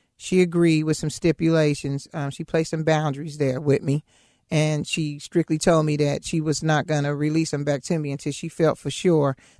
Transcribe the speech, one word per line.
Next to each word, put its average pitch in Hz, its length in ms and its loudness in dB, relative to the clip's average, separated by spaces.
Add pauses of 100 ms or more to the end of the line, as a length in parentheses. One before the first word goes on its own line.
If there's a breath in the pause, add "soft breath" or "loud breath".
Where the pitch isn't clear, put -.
(180)
she - 240 2
agreed 170 420 4
with 156 140 0
some 156 120 -4
stipulations. 151 1040 0
Um, 143 160 -6
she 160 140 -10
placed 165 280 -2
some 160 120 -4
boundaries 151 540 -2
there 135 240 0
with 151 200 2
me. 151 220 0 (480)
And 151 360 0
she 147 320 -4
strictly 160 400 0
told 160 260 4
me 151 120 0
that 143 280 -2
she 165 160 -2
was 151 220 -2
not 151 240 0
gonna 147 280 0
release 151 360 0
them 143 120 -4
back 143 200 -2
to 170 160 -2
me 147 120 -4
until 139 200 -6
she - 180 -8
felt 156 300 2
for 143 100 -8
sure 147 480 2 (220 soft breath)